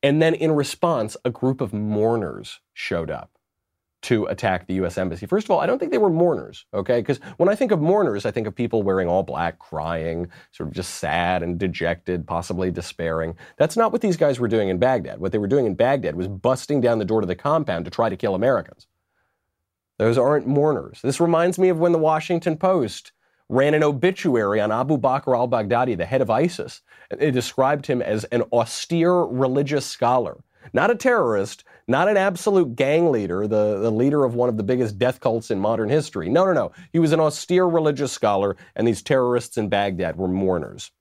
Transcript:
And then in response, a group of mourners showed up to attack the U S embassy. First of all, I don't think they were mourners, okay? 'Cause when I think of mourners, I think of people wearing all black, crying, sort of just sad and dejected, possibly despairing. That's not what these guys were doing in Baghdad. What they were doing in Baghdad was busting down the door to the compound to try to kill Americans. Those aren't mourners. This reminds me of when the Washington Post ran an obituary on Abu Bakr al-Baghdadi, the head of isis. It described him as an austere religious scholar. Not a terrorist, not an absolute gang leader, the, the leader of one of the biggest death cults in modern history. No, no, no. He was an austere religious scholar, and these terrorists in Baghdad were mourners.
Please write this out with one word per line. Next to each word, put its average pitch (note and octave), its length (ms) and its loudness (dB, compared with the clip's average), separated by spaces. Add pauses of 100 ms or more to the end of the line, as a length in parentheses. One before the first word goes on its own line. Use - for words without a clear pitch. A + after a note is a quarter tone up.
And C#3+ 200 4
then D#3+ 120 4
in D#3 180 0
response, C#3+ 600 -2 (120)
a B2+ 40 0
group C3 300 -2
of A#2 140 -4
mourners G#2 840 -2 (120)
showed E2 380 -6
up - 220 -12 (720)
to A2 240 0
attack F#2+ 400 -2
the F#2 80 -4
U F#2 120 0
S E2+ 100 -4
embassy. F#2 300 -4
First - 200 -2
of - 40 -6
all, F3 100 2
I - 60 0
don't A#3+ 120 0
think E4 140 -4
they B3 60 0
were G#3 100 4
mourners, D#3+ 640 0
okay? G#2+ 300 0
'Cause C#3 180 -2 (160)
when F3 140 4
I G#3 40 2
think A3 160 0
of E3+ 120 2
mourners, D#3+ 420 2
I A2 60 0
think A2 160 -4
of G2+ 80 -8
people A#2 280 0
wearing F#2+ 260 0
all F2+ 140 2
black, D#2+ 360 -4
crying, E2 720 -6 (220)
sort D#2+ 160 -10
of - 60 -12
just - 200 -8
sad F2 480 -2
and F2 160 -4
dejected, E2+ 680 -4
possibly F2+ 440 -4
despairing. E2 680 -6 (220)
That's D3+ 180 2
not A3+ 160 2
what A#3+ 80 -2
these F#3 160 0
guys C#3 240 0
were A#2+ 80 0
doing G#2 220 2
in F#2 80 0
Baghdad. F2 420 0
What F#2 120 -4
they A2 60 0
were G#2 100 -2
doing C3 180 2
in G2 80 -2
Baghdad A2+ 400 0
was F2+ 140 -4
busting B2+ 520 0
down A#2 180 2
the G#2 60 -2
door A2 160 0
to G2 60 -2
the F2+ 80 -2
compound G#2 500 -2
to F#2 60 -10
try A2+ 180 0
to G2+ 80 -4
kill G2+ 180 -2
Americans. G#2+ 520 -2 (1120)
Those A2+ 180 2
aren't C3+ 300 2
mourners. C#3 560 -2
This C#3 180 -2
reminds E3+ 380 2
me F#3 100 4
of E3+ 100 2
when F3 140 2
the E3 60 2
Washington D#3+ 580 0
Post E3 560 -2 (380)
ran C#3 240 4
an D3+ 80 4
obituary C3 800 2
on G#2+ 120 0
Abu C3+ 240 0
Bakr C3 400 0
al-Baghdadi, A#2 640 0
the F2 80 -2
head C3 160 0
of G#2 80 -2
isis. D3+ 500 -2 (300)
It D3 220 0
described C3+ 520 0
him B2 160 -2
as G#2+ 260 -2
an A#2+ 260 0
austere E3 720 0
religious C3+ 600 0
scholar. A#2+ 540 0 (340)
Not G3+ 200 2
a - 20 2
terrorist, B2 680 0 (240)
not D3 200 2
an G#3 80 4
absolute F#3 600 2
gang D#3 340 4
leader, G2+ 380 0
the, G#2+ 300 2
the A2+ 120 0
leader C#3 340 2
of A#2+ 120 0
one B2 120 2
of A2+ 80 -2
the A2 60 -2
biggest A2 360 -2
death B2 200 0
cults A2+ 320 -2
in G#2 80 0
modern G#2+ 300 0
history. A#2+ 400 -2
No, E3 180 4
no, F#3 60 0
no. D3 180 0 (220)
He E3 80 2
was D#3 120 4
an E3+ 60 2
austere E3+ 460 2
religious D3+ 480 0
scholar, G2+ 440 0 (200)
and A2+ 100 0
these A2+ 160 0
terrorists B2 560 0
in G#2 100 -2
Baghdad F#2 480 -2
were F#2 120 -2
mourners. F#2 720 -2